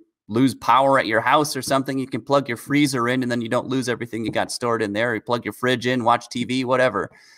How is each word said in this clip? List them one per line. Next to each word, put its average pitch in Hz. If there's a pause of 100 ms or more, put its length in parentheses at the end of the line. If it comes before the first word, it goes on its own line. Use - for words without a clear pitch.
(280)
lose 120
power 135
at 87
your 110
house 143
or 131
something, 135
you 127
can 123
plug 139
your 120
freezer 135
in 127
and 123
then 120
you 117
don't 120
lose 131
everything 113
you 107
got 107
stored 117
in 101
there. 113
You 104
plug 120
your 107
fridge 123
in, 127
watch 120
T 120
V, 127
whatever. 123 (300)